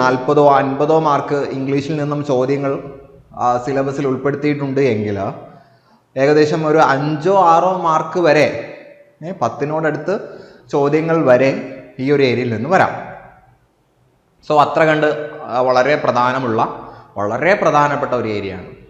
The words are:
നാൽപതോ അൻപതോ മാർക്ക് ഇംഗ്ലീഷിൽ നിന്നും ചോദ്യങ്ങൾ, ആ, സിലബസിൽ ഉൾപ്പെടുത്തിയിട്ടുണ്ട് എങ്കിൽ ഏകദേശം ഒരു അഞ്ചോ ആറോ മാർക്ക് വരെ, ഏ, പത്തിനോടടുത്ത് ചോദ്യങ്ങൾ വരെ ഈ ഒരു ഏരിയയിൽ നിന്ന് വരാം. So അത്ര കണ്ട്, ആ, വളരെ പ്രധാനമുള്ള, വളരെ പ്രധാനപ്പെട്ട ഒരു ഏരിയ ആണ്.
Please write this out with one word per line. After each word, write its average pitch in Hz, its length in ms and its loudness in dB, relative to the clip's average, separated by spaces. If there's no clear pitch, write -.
നാൽപതോ 135 440 2
അൻപതോ 135 400 2
മാർക്ക് 143 320 0
ഇംഗ്ലീഷിൽ 139 420 -4
നിന്നും 147 200 -4
ചോദ്യങ്ങൾ, 139 440 0
ആ, 120 40 2
സിലബസിൽ 135 460 -2
ഉൾപ്പെടുത്തിയിട്ടുണ്ട് 139 720 -2
എങ്കിൽ 107 260 -2
ഏകദേശം 151 380 2
ഒരു 160 100 4
അഞ്ചോ 151 440 0
ആറോ 175 180 2
മാർക്ക് 165 400 -2
വരെ, 147 180 4
ഏ, 175 80 -10
പത്തിനോടടുത്ത് 151 720 -4
ചോദ്യങ്ങൾ 156 420 0
വരെ 127 200 6
ഈ 139 140 0
ഒരു 139 120 2
ഏരിയയിൽ 120 260 -2
നിന്ന് 123 200 -6
വരാം. 113 180 2
So - 60 -2
അത്ര 160 160 2
കണ്ട്, 151 180 2
ആ, - 20 -4
വളരെ 127 260 4
പ്രധാനമുള്ള, 123 540 0
വളരെ 127 320 0
പ്രധാനപ്പെട്ട 143 580 0
ഒരു 110 160 -4
ഏരിയ 95 220 -8
ആണ്. 90 100 -18